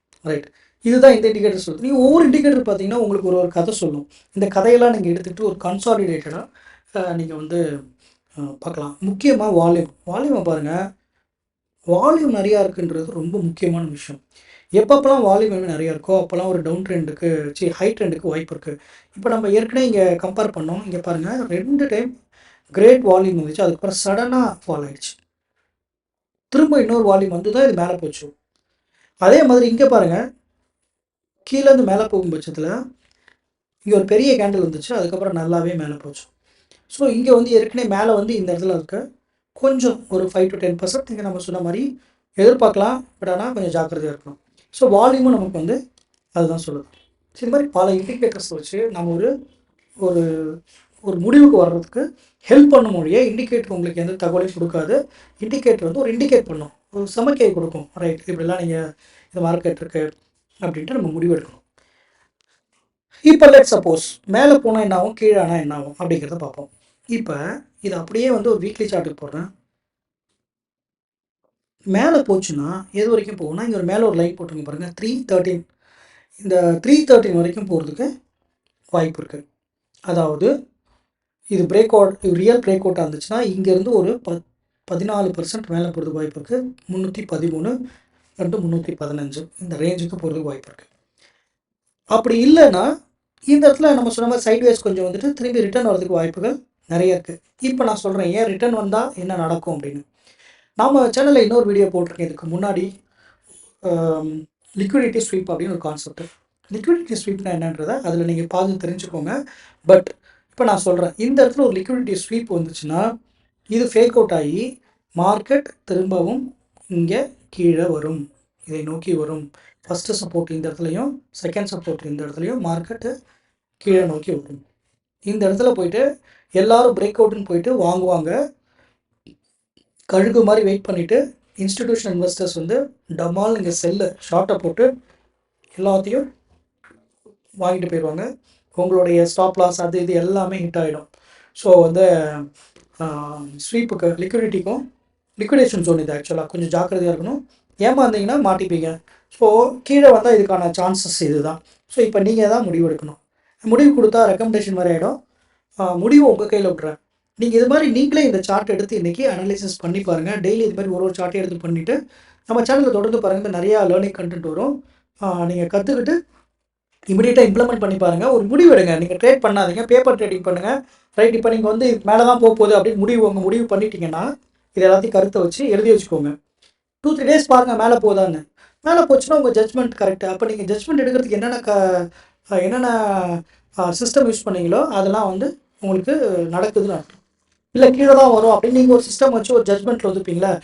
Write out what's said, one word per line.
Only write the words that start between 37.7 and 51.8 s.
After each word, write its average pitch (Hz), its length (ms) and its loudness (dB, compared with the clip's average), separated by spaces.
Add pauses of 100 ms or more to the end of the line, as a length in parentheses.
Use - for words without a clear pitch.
மேல 220 180 0
வந்து 214 200 -2
இந்த 180 180 -4
இடத்துல 180 220 -4
இருக்க 190 340 -8 (440)
கொஞ்சம் 247 560 -2
ஒரு 185 160 -2
ஃபைவ் 190 340 -2
to - 0 -
ten 175 160 -2
percent 185 360 -6
இங்க 214 120 -10
நம்ம 185 160 -8
சொன்ன 180 220 -8
மாதிரி 226 400 -6 (360)
எதிர்பார்க்கலாம். 226 680 4 (160)
But 190 100 -6
ஆனா 208 220 -4
கொஞ்சம் 175 300 -4
ஜாக்கிரதையா 156 340 -6
இருக்கணும். - 220 -20 (320)
So 247 200 2
வால்யூமும் 254 420 4
நமக்கு 190 180 0
வந்து 190 380 -4 (440)
அதுதான் 165 260 0
சொல்லுது. 143 260 -10 (480)
So 233 160 -8
இந்த - 20 -2
மாதிரி 285 200 0
பல 190 220 0
இண்டிகேட்டர்ஸ் 190 640 -4
வச்சு 202 360 -6
நம்ம 170 240 -6
ஒரு, 247 320 -4 (500)
ஒரு, 165 580 -2 (460)
ஒரு 185 200 -6
முடிவுக்கு 285 360 8
வர்றதுக்கு 170 600 0 (320)